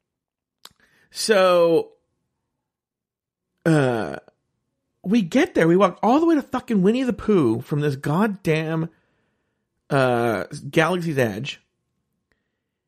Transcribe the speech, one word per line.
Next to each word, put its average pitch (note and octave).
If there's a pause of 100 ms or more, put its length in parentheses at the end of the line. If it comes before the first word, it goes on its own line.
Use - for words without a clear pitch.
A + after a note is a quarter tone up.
(1120)
so, F3+ (1700)
uh, B2 (880)
we G#3+
get B3+
there. D#3+
We E3+
walk F#3
all B3+
the E4+
way E4
to C#4+
fucking A3+
Winnie A#3+
the A#3
Pooh C3
from D3
this D3
goddamn, D#3+ (960)
uh, A#2+ (240)
Galaxy's E3
Edge. A#2 (1300)